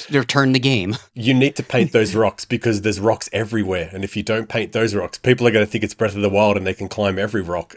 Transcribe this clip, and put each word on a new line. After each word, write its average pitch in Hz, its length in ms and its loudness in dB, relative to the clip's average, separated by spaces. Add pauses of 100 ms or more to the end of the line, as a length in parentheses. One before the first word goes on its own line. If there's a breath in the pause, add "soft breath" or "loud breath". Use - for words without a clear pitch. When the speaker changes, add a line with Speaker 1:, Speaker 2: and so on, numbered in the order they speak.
(120)
Speaker 1:
return 135 420 2
the 131 60 4
game. 117 360 0 (100)
<laughs> - 80 -20
Speaker 2:
you 123 220 0
need 135 220 2
to - 60 -2
paint 135 280 0
those 107 240 2
rocks 110 280 0
because 113 380 -2
there's 101 180 -2
rocks 110 320 0
everywhere. 98 640 -2
And 95 100 -8
if 98 140 -6
you 104 60 -4
don't 110 260 -4
paint 110 220 -4
those 110 240 0
rocks, 90 240 -6
people 120 280 4
are 113 40 4
gonna 107 160 4
think 110 160 -4
it's 107 100 -4
Breath 101 220 -2
of 101 80 -2
the 104 60 2
Wild 101 280 4
and 95 80 -4
they 95 80 -2
can 95 140 -10
climb 98 320 -2
every 104 240 -2
rock. 87 340 -8